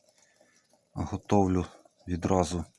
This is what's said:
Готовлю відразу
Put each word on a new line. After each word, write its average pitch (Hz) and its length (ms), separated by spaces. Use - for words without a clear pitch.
Готовлю 92 720
відразу 87 580